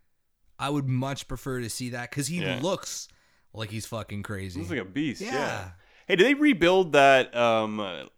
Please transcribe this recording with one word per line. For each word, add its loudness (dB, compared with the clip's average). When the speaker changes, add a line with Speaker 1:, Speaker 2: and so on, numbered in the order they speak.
Speaker 1:
I -6
would -2
much -4
prefer -8
to -8
see -8
that -10
'cause -6
he -6
Speaker 2:
Yeah. -4
Speaker 1:
looks -6
like -10
he's -8
fucking -10
crazy. -10
Speaker 2:
Looks -8
like -4
a -6
beast, -6
yeah. -8
Speaker 1:
Yeah. -6
Speaker 2:
Hey, 0
did 6
they 6
rebuild 4
that, 8
um, 2
uh, -8